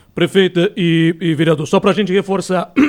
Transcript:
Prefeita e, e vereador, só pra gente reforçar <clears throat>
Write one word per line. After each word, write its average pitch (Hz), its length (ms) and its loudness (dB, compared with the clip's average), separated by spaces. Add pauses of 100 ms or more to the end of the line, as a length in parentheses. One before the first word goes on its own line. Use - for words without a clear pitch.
(140)
Prefeita 175 640 0
e, 165 440 0
e 170 140 -2
vereador, 156 320 0
só 196 140 0
pra 202 120 2
gente 185 200 -2
reforçar 190 600 -2 (100)
<clears throat> 302 60 4